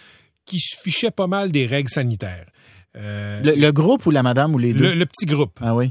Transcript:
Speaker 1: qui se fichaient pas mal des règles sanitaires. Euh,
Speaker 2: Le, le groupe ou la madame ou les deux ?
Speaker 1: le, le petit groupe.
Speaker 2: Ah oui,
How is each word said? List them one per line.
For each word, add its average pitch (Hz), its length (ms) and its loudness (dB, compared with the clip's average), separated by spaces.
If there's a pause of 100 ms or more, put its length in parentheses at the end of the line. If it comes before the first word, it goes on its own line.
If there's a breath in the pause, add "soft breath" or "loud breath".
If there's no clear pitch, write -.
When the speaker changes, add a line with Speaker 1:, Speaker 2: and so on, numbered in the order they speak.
(440 soft breath)
Speaker 1:
qui 180 160 -6
se - 200 -8
fichaient 196 300 -4
pas 190 160 -4
mal 196 240 -2
des 139 160 0
règles 135 220 -2
sanitaires. 101 580 -6 (480 soft breath)
Euh, 104 480 -10
Speaker 2:
Le, 151 140 4
le 147 160 6
groupe 165 340 2
ou 165 60 4
la 135 100 4
madame 135 320 2
ou 131 40 2
les 120 140 0
deux ? 123 100 2
Speaker 1:
le, 180 120 2
le 170 120 0
petit - 200 -4
groupe. 147 340 -2
Speaker 2:
Ah 117 140 -2
oui, 123 160 0